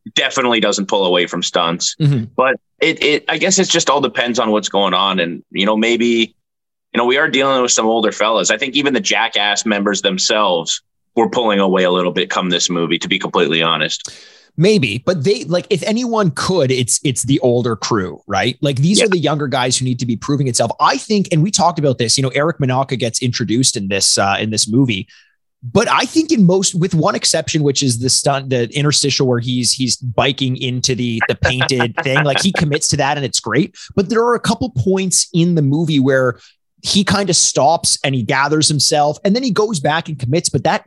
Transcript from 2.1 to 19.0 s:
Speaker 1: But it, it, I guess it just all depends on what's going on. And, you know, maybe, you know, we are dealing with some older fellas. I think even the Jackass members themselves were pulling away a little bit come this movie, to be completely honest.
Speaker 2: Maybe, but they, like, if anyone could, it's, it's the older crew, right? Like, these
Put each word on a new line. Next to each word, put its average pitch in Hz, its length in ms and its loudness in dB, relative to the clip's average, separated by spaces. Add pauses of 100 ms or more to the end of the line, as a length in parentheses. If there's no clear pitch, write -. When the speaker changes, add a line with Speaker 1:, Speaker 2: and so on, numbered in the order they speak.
Speaker 1:
But 127 220 2 (240)
it, 160 220 0
it, 147 260 0
I 160 100 0
guess 180 200 0
it 180 100 2
just 165 220 0
all 143 100 2
depends 123 380 -2
on 113 120 2
what's 107 180 0
going 95 260 0
on. 95 260 0
And, 85 300 -4
you 95 160 -2
know, 110 100 2
maybe, 117 300 2 (840)
you 113 60 -2
know, 117 60 2
we 127 140 2
are 156 100 2
dealing 135 340 2
with 120 100 0
some 113 140 0
older 110 260 2
fellas. 104 380 0
I 110 60 0
think 123 200 -4
even 143 180 0
the 117 60 0
Jackass 104 680 -2
members 101 360 0
themselves 95 760 0 (360)
were 113 120 2
pulling 107 320 0
away 95 240 2
a 90 60 2
little 90 220 0
bit 90 180 -2
come 92 200 -2
this 87 200 0
movie, 85 280 0
to 90 100 -8
be 92 100 0
completely 82 440 0
honest. 80 480 -2 (460)
Speaker 2:
Maybe, 147 480 2
but 175 200 -2
they, 214 200 0
like, 175 260 -4
if 190 120 0
anyone 220 480 0
could, 151 400 0
it's, 127 340 0
it's 131 200 -2
the 139 160 0
older 120 360 2
crew, 92 500 -4
right? 98 360 -2
Like, 143 140 0
these 175 240 2